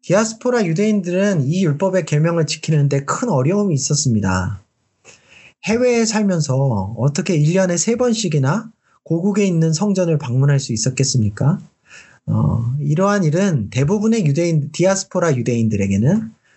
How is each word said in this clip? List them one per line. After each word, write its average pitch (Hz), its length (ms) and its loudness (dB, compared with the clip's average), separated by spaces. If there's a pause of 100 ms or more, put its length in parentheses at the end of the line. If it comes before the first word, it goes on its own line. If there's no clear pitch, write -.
디아스포라 220 600 0
유대인들은 185 760 0
이 175 220 0
율법의 175 420 0
계명을 160 400 0
지키는데 143 580 0
큰 - 240 -4
어려움이 175 460 0
있었습니다. 101 880 -2 (1000)
해외에 233 420 2
살면서 139 920 0
어떻게 143 380 -2
일 151 200 2
년에 185 220 2
세 226 200 0
번씩이나 190 760 0 (300)
고국에 196 420 0
있는 160 280 2
성전을 180 460 0
방문할 135 420 0
수 - 120 -6
있었겠습니까? 127 840 0 (680)
어, 110 540 0
이러한 185 440 0
일은 156 460 0
대부분의 208 540 0
유대인, 151 480 0
디아스포라 175 640 0
유대인들에게는 113 960 0 (240)